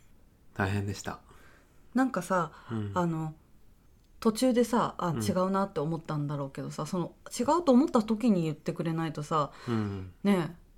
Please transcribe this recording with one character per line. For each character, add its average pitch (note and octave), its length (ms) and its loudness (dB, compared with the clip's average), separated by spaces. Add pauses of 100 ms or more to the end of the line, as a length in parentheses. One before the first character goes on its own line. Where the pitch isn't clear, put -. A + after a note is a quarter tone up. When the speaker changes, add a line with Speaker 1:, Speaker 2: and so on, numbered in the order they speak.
(540)
Speaker 1:
大 G2 140 0
変 G2+ 160 -2
で G2+ 100 -4
し - 80 -12
た。 - 180 -10 (760)
Speaker 2:
な C4 100 2
ん C4 60 -2
か F3 120 -4
さ、 F3 280 -2 (220)
Speaker 1:
う - 20 -4
ん。 G#2 200 -4
Speaker 2:
あ F3+ 120 2
の、 D#3+ 280 -4 (840)
途 A3+ 140 2
中 B3+ 200 2
で A#3 120 4
さ、 A3 340 0
あ、 F3 100 -2
Speaker 1:
う D3 100 0
ん。 A2 40 -2
Speaker 2:
違 G2+ 80 0
う F#3 220 0
な F#3+ 120 2
っ G2 80 -8
て - 60 -4
思 D#3 180 -2
っ D#3+ 40 -6
た D#3 160 -6
ん D3 100 -2
だ D3 100 -4
ろ C#3 100 -6
う C3+ 40 -12
け - 100 -12
ど C#3 120 -8
さ、 D3+ 140 -6
そ F#3 120 -4
の、 E3+ 140 -4 (260)
違 A#3+ 60 0
う - 20 0 (180)
と C#4 60 4
思 B3+ 160 8
っ - 20 -2
た A#3 140 4
時 A3 300 2
に F3 100 4
言 D#3 120 -2
っ - 20 -10
て - 160 -6
く D#3+ 100 -6
れ E3 100 -2
な E3 140 -2
い D3+ 60 -4
と D3+ 100 -8
さ、 D3 300 -2 (160)
Speaker 1:
う - 20 -2
ん。 G2+ 400 -2 (140)
Speaker 2:
ね F#3 260 2
え、 - 40 -16 (240)